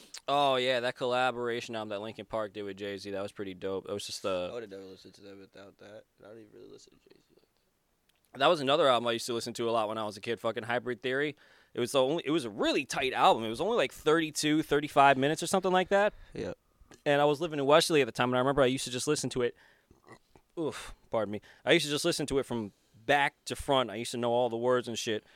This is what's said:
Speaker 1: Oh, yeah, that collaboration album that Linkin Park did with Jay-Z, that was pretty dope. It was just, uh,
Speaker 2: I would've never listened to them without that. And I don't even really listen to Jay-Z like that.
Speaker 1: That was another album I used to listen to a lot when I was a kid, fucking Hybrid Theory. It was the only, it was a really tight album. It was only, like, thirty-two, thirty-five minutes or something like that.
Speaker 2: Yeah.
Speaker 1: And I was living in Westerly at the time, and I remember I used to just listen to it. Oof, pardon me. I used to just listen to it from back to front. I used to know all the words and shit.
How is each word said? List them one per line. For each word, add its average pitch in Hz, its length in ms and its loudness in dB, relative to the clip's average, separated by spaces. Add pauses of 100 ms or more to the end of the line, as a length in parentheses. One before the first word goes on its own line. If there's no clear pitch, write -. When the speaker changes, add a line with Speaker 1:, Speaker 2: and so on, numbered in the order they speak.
(260)
Speaker 1:
Oh, 139 300 2
yeah, 127 240 0
that 123 160 -2
collaboration 120 760 -2
album 110 140 -6
that 101 120 -6
Linkin 107 260 -12
Park 107 260 -6
did 104 100 -10
with 98 140 -10
Jay-Z, 101 340 -10
that 95 120 -6
was 101 100 -8
pretty 98 220 -10
dope. 95 340 -6
It - 40 -8
was 101 140 -6
just, - 180 -10
uh, 90 260 -2
Speaker 2:
I - 20 -10
would've 117 180 -12
never 95 140 -16
listened 95 300 -20
to - 80 -20
them 98 180 -18
without 95 380 -20
that. 104 260 -20 (140)
And - 80 -20
I - 20 -20
don't 113 100 -20
even 107 140 -20
really 104 160 -20
listen - 240 -20
to - 160 -20
Jay-Z - 260 -20
like - 140 -20 (840)
that. 131 60 -12
Speaker 1:
That 135 80 4
was 165 140 4
another 143 280 4
album 120 180 2
I 117 60 0
used 117 140 -4
to 123 60 -4
listen 117 220 -4
to 117 140 -2
a 113 40 0
lot 110 160 2
when 110 80 -6
I 110 80 -4
was 104 120 -8
a 107 40 -18
kid, 117 200 -6
fucking 113 240 -4
Hybrid 120 380 -4
Theory. 139 320 -2 (400)
It 120 60 -2
was 120 120 -2
the 135 100 6
only, 147 240 0
it 135 40 -2
was 156 140 0
a 110 60 -8
really 180 340 0
tight 131 300 -4
album. 131 300 4
It 113 40 -2
was 117 120 -4
only, 214 160 -2
like, 143 160 0
thirty-two, 156 680 2
thirty-five 143 540 4
minutes 143 260 0
or 170 40 -4
something 185 260 0
like 185 160 2
that. 202 260 2 (200)
Speaker 2:
Yeah. 107 180 -8 (540)
Speaker 1:
And 143 160 4
I - 20 6
was 147 160 4
living 156 180 -4
in 139 80 0
Westerly 156 360 6
at 123 40 2
the 113 60 -6
time, 123 160 2
and 123 80 2
I 127 40 4
remember 139 220 4
I 127 40 6
used 131 180 0
to 127 60 -8
just 123 160 -6
listen 147 240 0
to 127 120 -2
it. 120 140 -2 (1000)
Oof, 143 360 -6 (160)
pardon 104 220 -2
me. 104 80 -8 (240)
I 131 80 2
used 160 140 4
to 147 40 -4
just 143 140 -2
listen 165 220 -2
to 135 120 0
it 127 60 0
from 110 280 -6 (340)
back 143 280 2 (120)
to 127 100 -8
front. 131 340 0
I 95 60 -8
used 120 140 -6
to 123 80 -6
know 120 140 0
all 120 180 2
the 113 60 -4
words 123 320 0
and 113 100 -6
shit. 107 260 -2 (120)